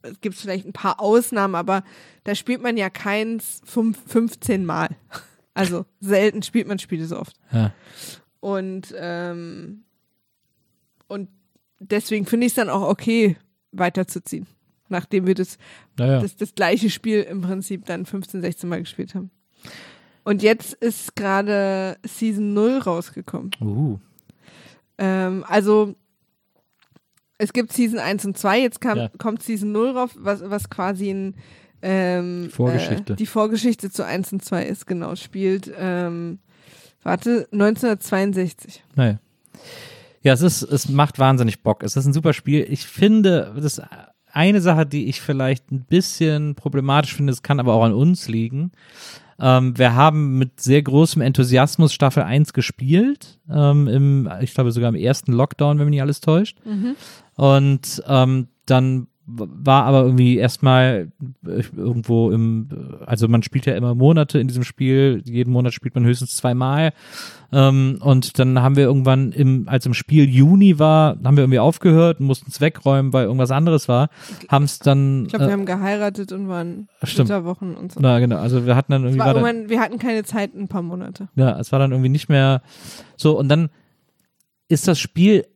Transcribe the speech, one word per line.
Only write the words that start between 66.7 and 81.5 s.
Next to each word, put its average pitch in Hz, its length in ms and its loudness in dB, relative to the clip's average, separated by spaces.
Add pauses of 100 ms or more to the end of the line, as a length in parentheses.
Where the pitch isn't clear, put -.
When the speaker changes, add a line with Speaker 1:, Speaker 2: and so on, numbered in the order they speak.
Speaker 2:
Ähm, 135 480 4
und 135 380 2
dann 127 240 4
haben 139 140 4
wir 139 80 6
irgendwann, 131 480 2
im, 131 360 2
als 127 180 0
im 123 80 0
Spiel 147 340 4
Juni 160 500 6
war, 156 460 4
haben 139 120 6
wir 143 80 6
irgendwie 131 140 4
aufgehört 165 640 4
und 139 60 0
mussten 135 240 -2
es - 100 -10
wegräumen, 135 520 0
weil 131 140 2
irgendwas 123 240 0
anderes 156 380 2
war. 127 200 2 (400)
Haben's 143 300 2
dann, 135 480 2
Speaker 1:
Ich - 40 -10
glaub, - 120 -2
wir 139 60 2
Speaker 2:
äh, 202 40 0
Speaker 1:
haben 196 140 -2
geheiratet 202 640 -4
und 190 160 -8
waren 175 400 -10 (140)
Speaker 2:
stimmt. - 260 0
Speaker 1:
Flitterwochen 175 480 -4
und - 160 -14
so. - 80 -8
Speaker 2:
Ja, 127 200 4
genau. 120 160 2
Also 120 300 -2
wir 123 100 4
hatten 135 160 0
dann 135 100 0
irgendwie 131 180 0
Speaker 1:
Es 135 60 2
war 135 80 4
Speaker 2:
war 135 80 2
dann - 20 2
Speaker 1:
irgendwann, 226 260 -2
wir 233 100 0
hatten 220 180 -4
keine 226 260 -4
Zeit 202 300 -6
ein 190 140 -10
paar 185 140 -6
Monate. 180 520 -12
Speaker 2:
Ja, 131 240 2